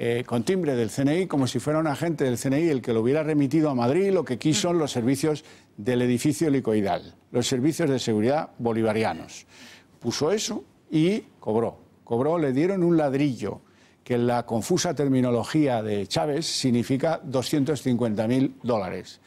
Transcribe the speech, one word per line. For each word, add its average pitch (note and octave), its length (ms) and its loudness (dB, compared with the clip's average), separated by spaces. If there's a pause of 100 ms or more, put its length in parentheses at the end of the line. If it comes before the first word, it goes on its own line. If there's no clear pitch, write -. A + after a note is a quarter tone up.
eh, A#2+ 220 0
con A#2+ 160 -2
timbre F3 320 0
del A#2 160 0
C C#3+ 120 -4
N C#3+ 140 2
I, F#3 120 0
como C#3 180 0
si A#2+ 140 -4
fuera D3+ 180 -2
un D#3+ 80 0
agente D#3 380 -2
del B2 120 0
C C3+ 120 -4
N C3+ 120 2
I E3+ 100 2
el C3 120 -2
que A#2+ 100 -4
lo A2+ 100 2
hubiera C#3 200 2
remitido D3+ 480 2
a C3+ 60 -2
Madrid, D3 340 2
lo F3+ 140 0
que A#2+ 120 -4
quiso D#3 360 0
los D#3 180 0
servicios C#3 540 0 (320)
del B2 260 0
edificio C3 460 0
helicoidal, G#2+ 680 0 (160)
los B2 160 0
servicios D3 420 0
de C3 120 0
seguridad A#2 580 0
bolivarianos. A2 880 -2 (540)
Puso C#3 320 -2
eso G#3+ 320 -4 (260)
y F3 300 2 (180)
cobró. A2+ 400 -2 (240)
Cobró, C3+ 340 0
le D3 160 0
dieron F3+ 300 2
un E3+ 140 4
ladrillo, C3+ 640 0 (420)
que - 120 -2
en A#2+ 120 2
la A#2+ 180 0
confusa E3 480 0
terminología B2+ 920 2
de G#2 240 -2
Chávez D#3 380 -2
significa C3 760 0
doscientos C3+ 600 -2
cincuenta A2+ 440 0
mil C3 340 0
dólares. F#2+ 680 -4